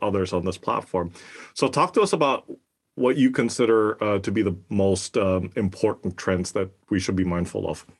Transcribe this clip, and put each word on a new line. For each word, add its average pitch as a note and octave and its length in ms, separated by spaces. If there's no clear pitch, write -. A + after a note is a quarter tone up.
others G2 320
on F2+ 120
this F2+ 120
platform. F#2 540
So - 140
talk D3 260
to A3+ 80
us G3+ 120
about C#3+ 320
what B2+ 200
you C3 160
consider, A2+ 720
uh, G#2 160
to G2+ 120
be A2 100
the G2 140
most, G2 480
um, F#2+ 380
important F#2+ 640
trends F#2 340
that F#2+ 180
we G2 100
should F#2+ 160
be F#2 80
mindful F2+ 460
of. - 160